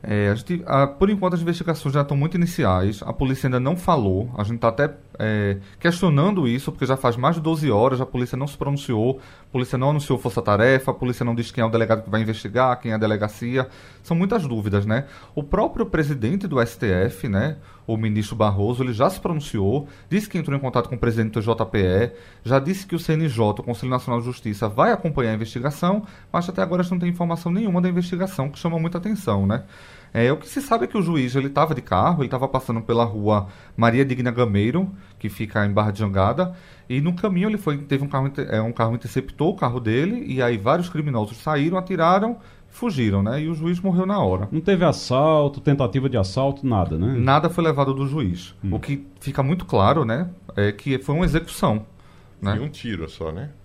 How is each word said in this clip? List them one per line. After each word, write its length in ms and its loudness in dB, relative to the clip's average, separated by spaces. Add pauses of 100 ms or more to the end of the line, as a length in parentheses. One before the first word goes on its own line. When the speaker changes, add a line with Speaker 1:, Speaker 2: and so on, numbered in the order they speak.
Speaker 1:
é, 280 0
a 40 4
gente, 320 -4
a, 220 2
por 200 2
enquanto 260 0
as 60 0
investigações 540 -2
já 80 4
estão 140 0
muito 200 0
iniciais, 680 2
a 80 -8
polícia 340 0
ainda 140 2
não 160 0
falou, 600 0
a 80 -4
gente 140 -4
tá 100 2
até, 260 0 (240)
é, 380 0 (240)
questionando 680 4
isso, 240 0
porque 160 -4
já 100 2
faz 200 0
mais 180 2
de 80 -4
doze 260 0
horas, 320 4
a 60 -2
polícia 320 -4
não 80 -4
se 100 -10
pronunciou, 600 0 (300)
a 20 -20
polícia 260 -2
não 140 2
anunciou 260 0
força-tarefa, 760 4
a 20 -2
polícia 300 -4
não 100 0
diz 160 -4
quem 120 -2
é 40 4
o 20 2
delegado 360 2
que 60 -10
vai 120 0
investigar, 560 0
quem 140 -4
é 20 0
a 40 -2
delegacia, 680 0 (380)
são 120 0
muitas 300 0
dúvidas, 400 0
né? 200 0 (280)
O 80 -4
próprio 420 0
presidente 640 0
do 140 0
S 180 -2
T 80 -2
F, 420 0
né, 280 0 (280)
o 120 -2
ministro 400 -2
Barroso, 480 2
ele 80 -2
já 180 2
se 80 -8
pronunciou, 680 -2 (200)
disse 200 0
que 100 -6
entrou 180 -2
em 40 -2
contato 280 -2
com 60 -6
o 40 -8
presidente 340 2
do 100 -2
J 240 2
P 120 0
E, 340 4 (320)
já 160 4
disse 260 -4
que 80 -4
o 60 -2
C 140 0
N 120 0
J, 340 2
o 40 -10
Conselho 260 -4
Nacional 300 -2
de 60 -6
Justiça, 420 -4
vai 240 4
acompanhar 400 0
a 20 0
investigação, 680 -2 (280)
mas 160 -2
até 140 -4
agora 200 0
a 20 2
gente 80 -4
não 80 -2
tem 80 0
informação 420 -2
nenhuma 300 0
da 80 2
investigação, 600 -2
que 100 -12
chama 200 -2
muita 200 -2
atenção, 460 0
né? 200 0 (480)
É, 200 4
o 60 0
que 100 -16
se 140 -4
sabe 220 0
é 20 -2
que 100 -4
o 60 2
juiz, 340 0
ele 140 0
tava 240 2
de 80 -6
carro, 400 2
ele 80 -2
tava 180 -2
passando 320 -2
pela 240 2
rua 440 2 (280)
Maria 300 4
Digna 240 0
Gameiro, 600 2 (280)
que 100 -6
fica 380 -2
em 40 2
Barra 200 2
de 80 -6
Jangada, 560 2 (340)
e 100 -2
no 140 0
caminho 380 0
ele 80 -2
foi, 180 -2
teve 260 -2
um 60 -4
carro 180 0
inter-, 220 -4
é, 140 0
um 100 -2
carro 220 0
interceptou 560 -2
o 40 -4
carro 240 -2
dele, 480 0
e 140 -4
aí 160 2
vários 320 0
criminosos 480 -4
saíram, 400 0
atiraram, 640 2 (320)
fugiram, 520 0
né? 200 0
E 80 -4
o 40 -2
juiz 260 -2
morreu 260 2
na 120 0
hora. 320 0
Speaker 2:
Não 120 -2
teve 200 2
assalto, 800 2
tentativa 480 2
de 80 0
assalto, 500 0
nada, 300 2
né? 220 0
Speaker 1:
Nada 320 4
foi 120 -2
levado 300 2
do 140 -2
juiz. 480 -4 (100)
Speaker 2:
Hum. 120 -2
Speaker 1:
O 40 -4
que 260 -6 (140)
fica 220 -4
muito 240 0
claro, 400 4
né, 240 -2 (260)
é 160 2
que 260 -4
foi 160 -2
uma 120 2
execução, 580 0 (560)
né? 160 -2
Speaker 3:
E 40 -2
um 100 -6
tiro 400 -8
só, 200 -8
né? 200 -10 (140)